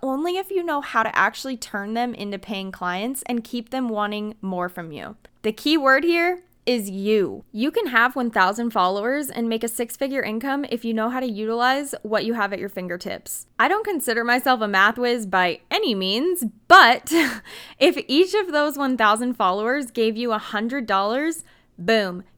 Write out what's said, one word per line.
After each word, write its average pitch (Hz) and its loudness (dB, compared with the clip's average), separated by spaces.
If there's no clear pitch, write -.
only 294 -2
if 392 -6
you 392 -2
know 302 -2
how 233 0
to 220 -4
actually 226 0
turn 208 -8
them 240 -2
into 202 -8
paying 190 -8
clients 190 -6
and 240 -4
keep 240 -8
them 254 -4
wanting 208 -4
more 180 -4
from 165 -12
you. 131 -12
The 214 0
key 294 0
word 269 4
here 339 2
is 233 2
you. 196 0
You 226 -2
can 440 0
have 240 2
one 240 -2
thousand 214 2
followers 214 0
and 233 -4
make 226 -2
a 240 -2
six-figure 254 -4
income 262 -4
if 233 -4
you 226 -2
know 220 0
how 254 -4
to 254 -4
utilize 240 0
what 214 -2
you 226 0
have 202 -2
at 196 -4
your 196 -6
fingertips. 180 -10
I 233 6
don't 415 0
consider 247 -2
myself 247 2
a 214 0
math 202 4
whiz 240 -2
by 180 2
any 349 0
means, 220 0
but 311 8
<laughs> - -16
if 349 4
each 370 2
of 392 0
those 294 0
one 269 0
thousand 226 2
followers 226 0
gave 220 0
you 240 -4
a 214 -2
hundred 226 -4
dollars, 226 -2
boom, 190 0